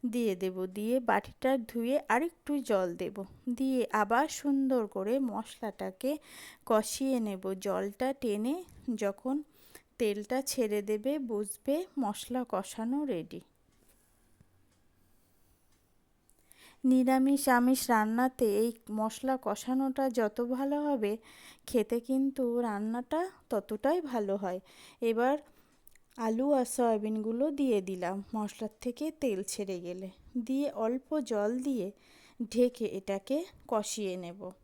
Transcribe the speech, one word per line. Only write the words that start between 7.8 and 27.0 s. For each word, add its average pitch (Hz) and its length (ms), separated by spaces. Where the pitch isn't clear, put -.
টেনে 254 520
যখন 214 480
তেলটা 208 440
ছেড়ে 208 400
দেবে, 214 360
বুঝবে 240 680
মশলা 240 500
কষানো 226 560
রেডি। 180 360
নিরামিষ 262 640
আমিষ 247 420
রান্নাতে 233 560
এই 233 140
মশলা 220 520
কষানোটা 262 680
যত 220 300
ভালো 262 440
হবে, 220 280
খেতে 233 340
কিন্তু 262 600
রান্নাটা 233 600
ততটাই 240 500
ভালো 220 360
হয়। 185 240
এবার 233 360
আলু 233 360
আর 262 120
সয়াবিনগুলো 226 880